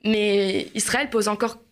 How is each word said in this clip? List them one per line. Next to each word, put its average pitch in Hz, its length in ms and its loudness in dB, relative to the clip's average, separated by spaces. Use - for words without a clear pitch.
Mais 202 720 2
Israël 254 340 -2
pose 214 180 0
encore 214 300 -2